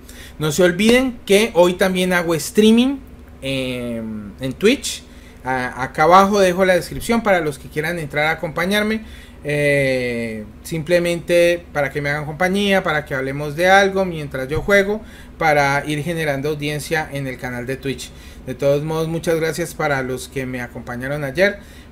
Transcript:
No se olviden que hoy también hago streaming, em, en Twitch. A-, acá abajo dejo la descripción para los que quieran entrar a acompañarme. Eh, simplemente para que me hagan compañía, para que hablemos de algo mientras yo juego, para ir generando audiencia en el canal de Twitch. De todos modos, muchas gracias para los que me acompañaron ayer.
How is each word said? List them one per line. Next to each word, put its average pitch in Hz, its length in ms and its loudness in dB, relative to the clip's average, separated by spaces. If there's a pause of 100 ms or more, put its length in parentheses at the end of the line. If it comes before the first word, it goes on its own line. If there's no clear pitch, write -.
(380)
No 151 140 -2
se 185 100 2
olviden 226 640 4
que 214 300 4
hoy 175 200 4
también 185 380 0
hago 170 220 0
streaming, 226 640 4 (420)
em, 120 1000 -6
en 131 120 -4
Twitch. - 520 0 (380)
A-, 127 400 -4
acá 127 200 0
abajo 196 360 8
dejo 185 280 4
la 185 80 4
descripción 170 480 -2
para 196 180 2
los 151 180 -4
que - 120 -18
quieran 160 280 -6
entrar 147 280 -2
a 160 60 0
acompañarme. 196 680 -2 (460)
Eh, 127 1000 0 (160)
simplemente 170 1000 0 (120)
para 139 160 -2
que 151 100 -6
me 143 80 -4
hagan 147 160 -4
compañía, 185 580 0
para 151 220 -2
que 147 100 -8
hablemos 139 420 -6
de 180 120 2
algo 190 380 4
mientras 143 420 -6
yo 156 140 -2
juego, 202 400 2 (340)
para 143 480 2
ir 147 180 -4
generando 151 460 -4
audiencia 151 640 -4
en 139 140 -6
el 127 100 -8
canal 123 300 -8
de 131 100 -4
Twitch. 131 340 -8 (360)
De 127 80 -8
todos 143 300 2
modos, 160 220 -2
muchas 165 300 -2
gracias 160 380 -4
para 143 280 -2
los 127 260 -6
que 131 180 -6
me 127 160 -8
acompañaron 123 600 -8
ayer. 170 340 0 (340)